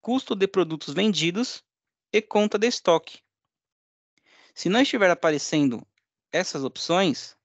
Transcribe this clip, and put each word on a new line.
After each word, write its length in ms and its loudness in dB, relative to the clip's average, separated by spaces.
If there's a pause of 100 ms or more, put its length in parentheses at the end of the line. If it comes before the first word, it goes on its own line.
custo 340 -2
de 140 0
produtos 460 -2
vendidos 680 -2 (480)
e 100 0
conta 360 0
de 80 0
estoque. 560 0 (1300)
Se 140 -6
não 120 2
estiver 300 4
aparecendo 760 0 (460)
essas 320 -4
opções 800 -2